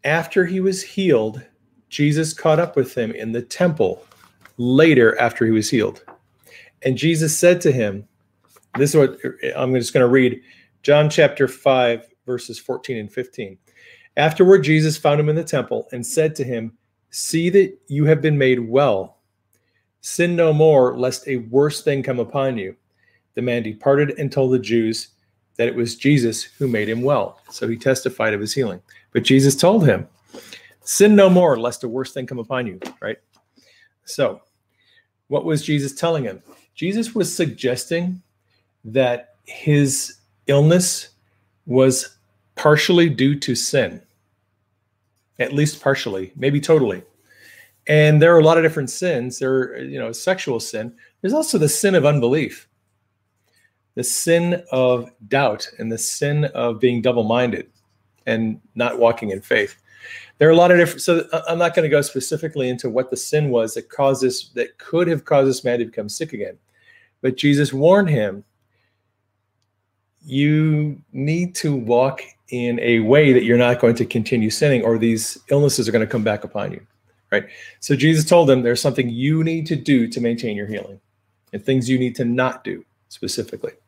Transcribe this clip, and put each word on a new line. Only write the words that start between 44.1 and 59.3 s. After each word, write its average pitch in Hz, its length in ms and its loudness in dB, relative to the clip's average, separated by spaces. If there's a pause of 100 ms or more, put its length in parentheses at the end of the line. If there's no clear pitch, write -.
at 127 140 -2
least 147 280 -2
partially, 98 560 -4
maybe 143 240 0
totally. 127 420 0 (840)
And 151 320 4
there 170 140 8
are 165 40 8
a 156 60 6
lot 165 140 6
of 160 40 2
different 151 280 -2
sins. 127 480 -6
There 131 140 -2
are, 123 260 -4
you 135 200 -12
know, 113 140 -8
sexual 151 480 -4
sin. 113 340 -10 (260)
There's 190 120 -4
also 302 260 -2
the 151 100 2
sin 196 260 0
of 147 120 4
unbelief, 139 640 0 (1300)
the 120 100 -8
sin 175 640 0
of 123 400 0 (180)
doubt, 131 400 0 (100)
and 113 120 -8
the 113 80 -6
sin 147 480 -4
of 120 340 -4
being 120 220 2
double-minded 120 680 -2 (560)
and 113 340 -4 (140)
not 120 240 -4
walking 113 320 2